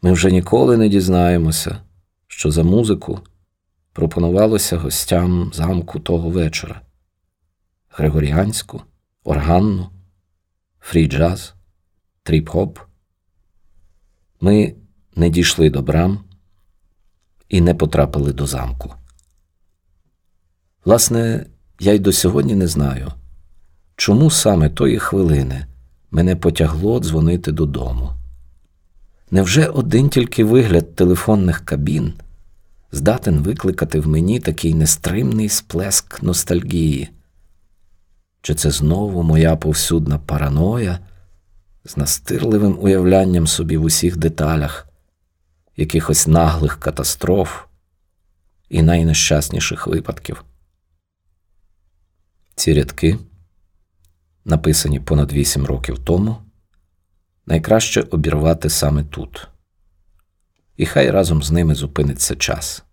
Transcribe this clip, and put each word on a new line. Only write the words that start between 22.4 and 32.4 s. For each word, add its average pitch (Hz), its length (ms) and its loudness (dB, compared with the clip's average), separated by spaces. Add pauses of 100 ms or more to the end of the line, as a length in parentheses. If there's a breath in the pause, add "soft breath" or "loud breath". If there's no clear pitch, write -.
не 92 120 2
знаю, 67 440 -2 (840)
чому 131 360 4
саме 85 380 2
тої 78 300 0
хвилини 69 680 0 (440)
мене 87 240 2
потягло 82 640 0
дзвонити 80 520 0
додому. 67 640 -4 (1160)
Невже 98 360 2
один 131 420 2
тільки 117 340 0
вигляд 107 520 4
телефонних 90 680 2
кабін 71 480 -2 (800)